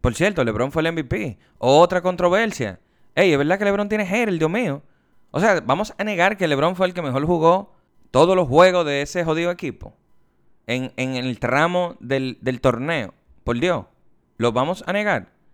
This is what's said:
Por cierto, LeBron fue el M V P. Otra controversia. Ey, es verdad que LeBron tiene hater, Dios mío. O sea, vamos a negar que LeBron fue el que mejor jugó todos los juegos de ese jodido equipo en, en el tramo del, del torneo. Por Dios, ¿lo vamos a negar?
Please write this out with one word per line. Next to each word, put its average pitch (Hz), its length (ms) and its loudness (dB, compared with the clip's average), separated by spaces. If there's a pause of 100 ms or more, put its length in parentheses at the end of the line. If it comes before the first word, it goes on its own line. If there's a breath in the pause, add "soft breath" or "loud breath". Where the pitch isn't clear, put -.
Por 120 120 -2
cierto, 175 300 0
LeBron 117 260 -2
fue 160 120 -2
el 160 60 0
M 165 120 -2
V 131 80 -10
P. 175 300 -6 (180 soft breath)
Otra 170 460 4
controversia. 180 760 0 (360)
Ey, 180 180 4
es 139 60 4
verdad 160 200 0
que 208 60 -4
LeBron 202 260 0
tiene 214 160 -2
hater, 202 320 -2
Dios 156 120 0
mío. 175 320 -4 (480)
O 147 100 -4
sea, 196 200 2
vamos 147 380 -4
a 196 60 -4
negar 196 340 0
que 175 100 0
LeBron 151 280 0
fue 185 100 0
el 180 80 -4
que 175 80 -6
mejor 139 240 -2
jugó 175 480 2 (360)
todos 165 240 4
los 180 140 2
juegos 175 380 6
de 143 160 -2
ese 170 200 -4
jodido 165 280 -2
equipo - 440 -10 (720)
en, 127 300 -6
en 131 200 -4
el 123 220 -4
tramo 170 600 0
del, 131 400 -4
del 127 220 -4
torneo. 127 500 -2 (320)
Por 120 140 -2
Dios, 156 260 -2 (540)
¿lo 117 140 0
vamos 143 340 -2
a 185 80 -4
negar? 202 360 -4 (240)